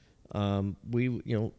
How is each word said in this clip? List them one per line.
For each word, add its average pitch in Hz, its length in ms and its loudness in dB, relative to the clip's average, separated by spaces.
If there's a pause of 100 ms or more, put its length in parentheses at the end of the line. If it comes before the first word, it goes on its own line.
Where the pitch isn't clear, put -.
(320)
um, 101 440 0 (140)
we, 120 140 2
you 117 360 0
know, 110 200 -2